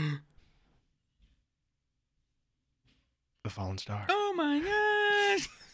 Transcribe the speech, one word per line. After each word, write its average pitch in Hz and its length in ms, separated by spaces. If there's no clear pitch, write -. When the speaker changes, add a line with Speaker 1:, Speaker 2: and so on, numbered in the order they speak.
Speaker 1:
The 107 60
Fallen 95 280
Star. 104 320
Speaker 2:
Oh 403 280
my 294 220
gosh. 415 920